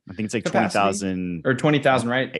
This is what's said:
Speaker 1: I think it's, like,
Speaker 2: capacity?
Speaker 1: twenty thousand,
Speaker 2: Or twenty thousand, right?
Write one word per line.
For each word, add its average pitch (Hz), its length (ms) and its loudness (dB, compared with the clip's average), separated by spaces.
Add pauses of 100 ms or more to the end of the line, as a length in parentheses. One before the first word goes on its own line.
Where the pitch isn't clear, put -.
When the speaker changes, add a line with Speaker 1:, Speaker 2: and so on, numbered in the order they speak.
Speaker 1:
I 92 40 -12
think 107 140 -6
it's, - 60 -10
like, 110 120 -2
Speaker 2:
capacity? 107 340 0
Speaker 1:
twenty 101 60 4
thousand, 92 600 -2
Speaker 2:
Or 131 80 4
twenty 147 260 2
thousand, 131 300 2
right? 127 300 -2